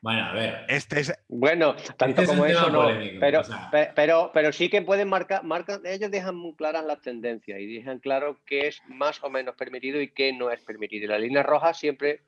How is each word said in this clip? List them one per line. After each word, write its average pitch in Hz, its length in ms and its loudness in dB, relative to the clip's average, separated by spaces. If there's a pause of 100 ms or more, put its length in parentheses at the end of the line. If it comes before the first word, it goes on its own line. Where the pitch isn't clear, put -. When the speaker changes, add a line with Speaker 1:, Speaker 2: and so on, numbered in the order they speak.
Speaker 1:
Bueno, 113 180 0
a 90 120 -6
ver. 110 340 -4
Speaker 2:
Este 143 320 -2
es 147 140 -4 (140)
Speaker 3:
Bueno, 147 460 4 (220)
tanto 131 240 2
Speaker 1:
Este - 40 6
es 175 40 4
un 147 80 2
Speaker 3:
como 143 100 4
Speaker 1:
tema 170 140 4
Speaker 3:
eso 165 100 4
no, 151 120 4
Speaker 1:
polémico, 104 380 0
Speaker 3:
pero, 143 200 4
Speaker 1:
o - 40 0
sea. 101 260 -12
Speaker 3:
pe-, 151 260 4
pero, 165 380 4
pero 151 180 4
sí 175 160 0
que 202 140 2
pueden 196 260 2
marcar, 190 360 0
marcan, 170 420 -6
ellos 196 240 -6
dejan 190 260 -4
muy 170 180 -10
claras 156 300 -4
las 151 160 -4
tendencias 117 580 -8
y 101 80 -10 (120)
dejan 127 220 -10
claro 139 440 -2
qué 143 240 -2
es - 180 -10
más 143 380 -4
o 139 60 -8
menos 131 240 -6
permitido 131 480 -6
y 139 100 -4
qué 135 220 0
no 123 160 -2
es 120 100 -4
permitido. 107 460 -8
Y - 20 -4
las 107 140 0
líneas 135 240 2
rojas 147 320 2
siempre 147 500 -2